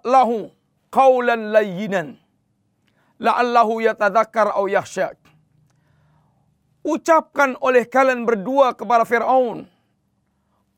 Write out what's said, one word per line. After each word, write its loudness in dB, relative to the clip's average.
lahu 0
qawlan 2
layyinan, -2
la'allahu 0
yatadzakkar 0
aw -4
yakhsha." -4
Ucapkan -2
oleh 0
kalian 0
berdua 0
kepada 0
Fir'aun, -2